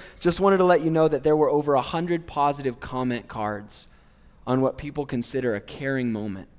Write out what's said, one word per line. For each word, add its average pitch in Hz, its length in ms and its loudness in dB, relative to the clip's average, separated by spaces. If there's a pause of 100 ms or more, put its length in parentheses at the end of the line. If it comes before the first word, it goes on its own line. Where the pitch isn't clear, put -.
(180)
just 170 220 0
wanted 196 160 6
to 185 80 4
let 180 160 6
you 160 100 0
know 160 160 4
that 147 160 0
there 151 140 4
were 151 120 4
over 147 260 2
a 131 60 4
hundred 170 460 -4
positive 143 540 -2
comment 127 480 -4
cards 104 580 -8 (580)
on 127 160 0
what 131 160 0
people 143 300 -8
consider 123 480 -4
a 101 60 -6
caring 135 500 -4
moment. 104 380 -8 (100)